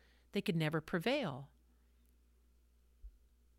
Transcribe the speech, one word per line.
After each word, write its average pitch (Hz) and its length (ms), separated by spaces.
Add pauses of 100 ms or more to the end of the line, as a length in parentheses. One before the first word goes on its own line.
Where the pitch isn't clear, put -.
(320)
they 202 100
could 185 120
never 156 280
prevail. 170 680 (2000)